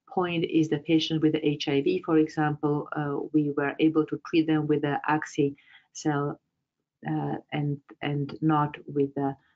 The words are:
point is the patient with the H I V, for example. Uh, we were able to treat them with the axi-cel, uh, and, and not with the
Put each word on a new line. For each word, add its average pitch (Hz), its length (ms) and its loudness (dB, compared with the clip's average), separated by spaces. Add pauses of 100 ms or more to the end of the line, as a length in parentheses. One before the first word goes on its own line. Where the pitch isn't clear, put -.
point 175 380 -2
is 160 240 2
the 147 100 0
patient 160 440 2
with 156 100 4
the 156 140 0
H 147 220 0
I 139 120 2
V, 180 220 0
for 160 160 4
example. 151 760 0
Uh, 143 280 -4 (120)
we 151 240 0
were 143 220 0
able 156 280 4
to 147 200 -6
treat 160 200 2
them 156 200 2
with 147 160 2
the 143 260 0
axi-cel, 147 1300 -2 (680)
uh, 151 280 -2 (160)
and, 147 260 -2 (240)
and 147 400 -4
not 151 340 2 (100)
with 143 280 -2
the 139 220 -2 (200)